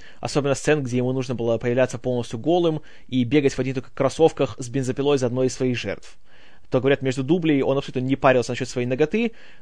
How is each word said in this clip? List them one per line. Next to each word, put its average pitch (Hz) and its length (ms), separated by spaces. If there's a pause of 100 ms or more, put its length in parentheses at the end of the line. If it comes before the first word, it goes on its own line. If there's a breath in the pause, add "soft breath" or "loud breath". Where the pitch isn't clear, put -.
(200 loud breath)
Особенно 135 360
сцен, 151 260
где 123 160
ему 123 160
нужно 127 220
было 113 240
появляться 123 400
полностью 123 400
голым 160 420 (260 soft breath)
и 127 160
бегать 135 300
в - 60
одних 131 160
только 127 160
кроссовках 139 640
с 123 120
бензопилой 135 500
за 123 80
одной 127 200
из 127 60
своих 127 240
жертв, - 400 (560 soft breath)
то, 131 60
говорят, 135 240
между 131 200
дублей 156 380
он 131 160
абсолютно 131 240
не 131 140
парился 127 360
насчет 123 160
своей 123 200
ноготы, 156 460 (280 soft breath)